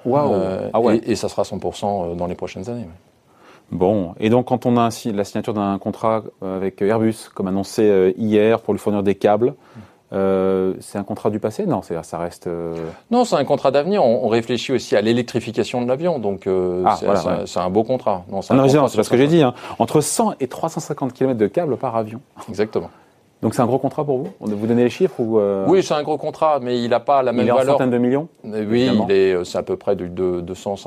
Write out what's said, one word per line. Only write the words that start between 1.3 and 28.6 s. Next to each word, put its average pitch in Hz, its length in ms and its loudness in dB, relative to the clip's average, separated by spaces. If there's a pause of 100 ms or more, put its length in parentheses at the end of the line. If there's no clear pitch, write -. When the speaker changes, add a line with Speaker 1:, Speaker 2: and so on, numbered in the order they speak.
Speaker 2:
cent 95 160 -6
pour 87 160 -6
cent, 98 360 -4
euh, 85 40 -6
dans 87 120 -4
les 90 80 -6
prochaines 92 340 -10
années, 120 160 -8
oui. 85 80 -16 (800)
Speaker 1:
Bon, 90 500 2
et 110 80 2
donc 120 160 4
quand 120 200 -2
on 120 120 4
a 117 40 4
un 117 100 2
si-, 117 200 -6
la 101 140 -2
signature 110 280 -6
d'un 101 260 -2
contrat, 110 440 -2 (200)
euh, 95 120 -8
avec 95 260 -6
Airbus, 110 540 0
comme 98 120 -4
annoncé, 98 360 -2
euh, 95 340 4
hier, 107 440 2
pour 104 120 -2
lui 98 60 -4
fournir 104 240 -2
des 98 120 2
câbles, 110 400 2 (560)
euh, 95 680 0
c'est 101 200 -10
un 98 40 -4
contrat 107 280 -4
du 107 80 -4
passé ? 110 260 -4
Non, 117 160 0
c'est, - 220 -8
ça 85 160 -10
reste, 85 260 -8
euh 85 300 -6 (340)
Speaker 2:
Non, 240 160 2
c'est 185 100 0
un 139 100 0
contrat 139 260 2
d'avenir. 165 340 2
On, 117 200 2
on - 20 0
réfléchit 117 440 0
aussi 117 240 0
à 104 60 4
l'électrification 120 800 -2
de 120 60 -2
l'avion, 151 320 -2
donc, 101 260 -4
euh, 92 400 0
Speaker 1:
Ah, 101 140 4
Speaker 2:
c'est, 98 60 -4
Speaker 1:
voilà, 98 140 2
Speaker 2:
c'est 90 80 -2
Speaker 1:
ouais. 92 60 0
Speaker 2:
un, 92 140 -4
c'est 92 120 -6
un 90 120 -2
beau 110 120 2
contrat. 113 460 -2
Non, 98 140 -6
c'est - 80 -6
Speaker 1:
Ah - 20 4
Speaker 2:
un 127 40 6
Speaker 1:
non, 135 80 6
Speaker 2:
contrat 139 160 6
Speaker 1:
non, 131 80 4
c'est 104 80 -4
pas 107 60 4
ce - 60 -4
que 120 80 4
Speaker 2:
sur 135 80 6
Speaker 1:
j'ai 165 140 6
Speaker 2:
cinq 135 80 6
ans. 117 60 0
Speaker 1:
dit, - 40 -20
hein. - 220 -14
Entre 147 220 2
cent 208 380 0
et 190 80 -2
trois - 220 -6
cent 160 120 -8
cinquante 139 320 -6
kilomètres 131 260 0
de 104 80 4
câbles 143 300 -2
par 120 180 -4
avion. 113 260 -4 (260)
Speaker 2:
Exactement. 107 440 -4 (500)
Speaker 1:
Donc 113 140 -2
c'est 135 60 2
un 120 40 2
gros 127 140 0
contrat 143 260 -4
pour 135 140 -2
vous ? 160 80 -8 (120)
On, - 60 -14
vous 104 220 -4
donnez 120 160 4
les 120 60 4
chiffres 180 300 -2
ou, 110 200 2
euh 98 280 2
Speaker 2:
Oui, 180 160 4
c'est 160 120 -2
un 147 80 0
gros 151 140 -4
contrat, 151 440 0
mais 123 200 -2
il 120 120 0
a 117 60 4
pas 135 240 2
la 123 80 0
Speaker 1:
Il 120 60 -2
Speaker 2:
même 110 100 2
Speaker 1:
est 120 40 4
en 120 40 4
Speaker 2:
valeur. 135 180 4
Speaker 1:
centaines 135 160 2
de 123 80 2
millions, 131 300 0 (180)
Speaker 2:
Euh, 107 240 -6